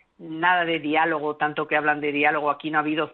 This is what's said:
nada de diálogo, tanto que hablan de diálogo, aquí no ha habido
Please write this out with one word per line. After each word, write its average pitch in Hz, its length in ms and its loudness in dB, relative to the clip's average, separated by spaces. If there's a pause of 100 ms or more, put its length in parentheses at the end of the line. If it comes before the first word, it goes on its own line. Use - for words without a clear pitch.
(200)
nada 170 440 0
de 165 160 -2
diálogo, 151 580 0
tanto 151 300 -2
que 151 80 0
hablan 151 240 2
de 147 120 -2
diálogo, 147 400 2
aquí 147 180 -6
no 156 80 -2
ha 151 40 2
habido 151 320 -2